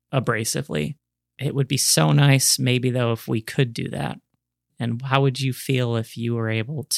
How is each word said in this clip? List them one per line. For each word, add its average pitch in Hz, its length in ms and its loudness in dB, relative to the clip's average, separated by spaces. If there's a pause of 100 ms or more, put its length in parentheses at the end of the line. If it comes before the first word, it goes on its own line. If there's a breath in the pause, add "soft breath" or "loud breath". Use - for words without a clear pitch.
(140)
abrasively. 131 840 -2 (420)
It 135 160 -4
would 135 140 0
be 147 80 -2
so 156 360 4
nice, 143 460 6
maybe, 127 320 2
though, 120 220 0
if - 160 -6
we 120 140 0
could 127 320 0
do 135 160 -6
that. 139 280 -6 (600)
And 117 240 -4
how 135 200 2
would 135 180 2
you 135 120 -2
feel 123 440 -2
if 113 200 -6
you 117 180 -2
were 113 140 -2
able 113 360 -4 (140)